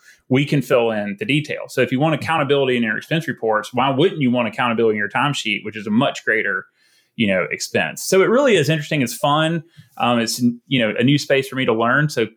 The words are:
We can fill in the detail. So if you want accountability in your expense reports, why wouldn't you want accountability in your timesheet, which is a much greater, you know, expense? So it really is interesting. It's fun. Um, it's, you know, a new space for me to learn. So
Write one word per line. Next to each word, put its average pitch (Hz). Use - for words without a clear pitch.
We 135
can 143
fill 117
in 104
the -
detail. 147
So -
if 123
you 131
want 160
accountability 139
in 120
your 110
expense 160
reports, 110
why 131
wouldn't 151
you 127
want 120
accountability 113
in 107
your 104
timesheet, 123
which 107
is 104
a -
much 127
greater, 101
you 117
know, 95
expense? -
So 190
it 170
really 247
is 147
interesting. 156
It's 117
fun. 156
Um, 120
it's, 113
you 135
know, 107
a 120
new 139
space 135
for -
me 131
to 120
learn. 123
So 117